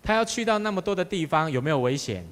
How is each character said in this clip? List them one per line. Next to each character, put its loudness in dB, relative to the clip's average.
他 0
要 4
去 -4
到 2
那 -2
么 -2
多 -2
的 0
地 -2
方， 2
有 0
没 -2
有 2
危 2
险？ -6